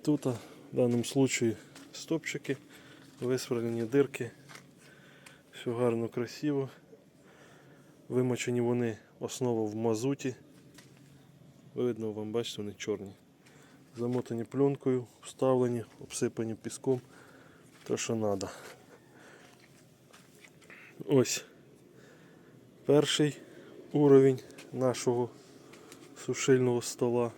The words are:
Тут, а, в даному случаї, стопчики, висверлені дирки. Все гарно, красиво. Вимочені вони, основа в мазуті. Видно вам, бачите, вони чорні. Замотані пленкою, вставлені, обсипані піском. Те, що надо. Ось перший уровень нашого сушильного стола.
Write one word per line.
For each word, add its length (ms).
Тут, 260
а, 40
в 20
даному 280
случаї, 520
стопчики, 640
висверлені 640
дирки. 480
Все 180
гарно, 360
красиво. 640
Вимочені 520
вони, 360
основа 440
в 120
мазуті. 600
Видно 360
вам, 200
бачите, 300
вони 160
чорні. 360
Замотані 460
пленкою, 640
вставлені, 600
обсипані 540
піском. 460
Те, 100
що 180
надо. 340
Ось 400
перший 520
уровень 480
нашого 560
сушильного 560
стола. 560